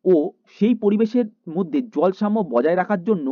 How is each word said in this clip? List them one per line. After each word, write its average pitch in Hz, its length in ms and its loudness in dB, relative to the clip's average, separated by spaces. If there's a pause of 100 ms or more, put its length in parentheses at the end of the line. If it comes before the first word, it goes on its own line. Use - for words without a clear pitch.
ও 185 100 4 (420)
সেই 226 180 2
পরিবেশের 214 520 0 (220)
মধ্যে 156 340 -4
জলসাম্য 190 580 -2
বজায় 190 360 0
রাখার 180 280 -2
জন্য 180 280 -2